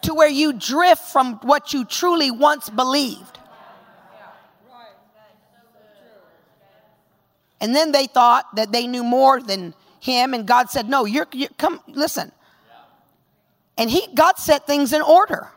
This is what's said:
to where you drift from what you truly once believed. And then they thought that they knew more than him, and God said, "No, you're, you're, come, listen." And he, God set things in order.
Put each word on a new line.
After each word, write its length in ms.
to 120
where 160
you 240
drift 500
from 380
what 320
you 100
truly 480
once 380
believed. 680
And 160
then 160
they 160
thought 480
that 160
they 160
knew 160
more 380
than 320
him, 340
and 140
God 220
said, 180
"No, 160
you're, 300
you're, 240
come, 320
listen." 420
And 120
he, 260
God 220
set 280
things 280
in 80
order. 560